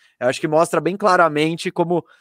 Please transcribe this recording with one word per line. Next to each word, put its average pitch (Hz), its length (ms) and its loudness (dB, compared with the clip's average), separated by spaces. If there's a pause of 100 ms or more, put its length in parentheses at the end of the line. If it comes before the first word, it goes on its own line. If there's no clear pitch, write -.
(200)
eu 120 80 -2
acho 131 120 -2
que 165 100 -4
mostra 165 320 2
bem 170 160 -4
claramente 170 720 0
como, 170 340 -2 (160)